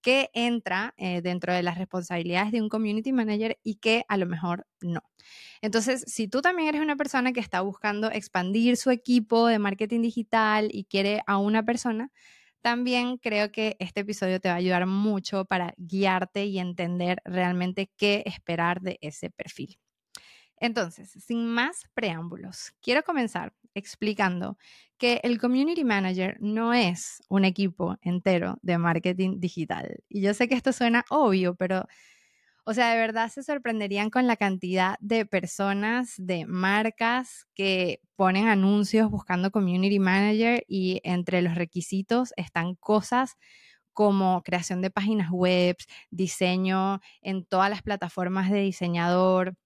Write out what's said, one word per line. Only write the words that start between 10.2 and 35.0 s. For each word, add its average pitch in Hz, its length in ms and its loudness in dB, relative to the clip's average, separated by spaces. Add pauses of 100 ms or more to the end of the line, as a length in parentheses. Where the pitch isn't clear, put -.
y 196 140 -8
quiere 202 400 0
a 202 120 0
una 214 260 2
persona, 240 460 -2 (520)
también 247 560 0
creo 208 340 -2
que 220 260 -2
este 190 220 -6
episodio 196 400 -2
te 190 80 -2
va 175 60 2
a 175 40 -2
ayudar 180 280 2
mucho 196 580 -2
para 180 320 -2
guiarte 190 680 -2
y 196 120 -4
entender 180 680 -2
realmente 180 720 -2
qué 208 300 2
esperar 175 540 -2
de 185 220 -6
ese 165 280 -10
perfil. - 480 -14 (840)
Entonces, 202 480 -4
sin 233 360 -6
más 240 360 -2 (100)
preámbulos, 175 880 -8
quiero 262 220 0
comenzar 240 500 -2 (220)
explicando 196 840 -2 (380)
que 240 280 2
el 240 160 2
community 277 420 2
manager 190 560 0
no 226 340 0
es 185 560 0
un 190 160 4
equipo 185 560 0
entero 175 640 0
de 175 160 0
marketing 180 640 0
digital. 165 560 -6 (120)
Y 208 120 -4
yo 202 140 2
sé 240 140 0
que 254 60 2
esto 247 180 0
suena 240 380 2
obvio, 190 460 2
pero, 185 300 -2 (800)
o 220 100 -4
sea, 233 180 4
de 226 60 2
verdad 226 300 0
se 269 140 -12
sorprenderían 220 680 -2
con 254 180 2
la 233 80 2
cantidad 185 640 0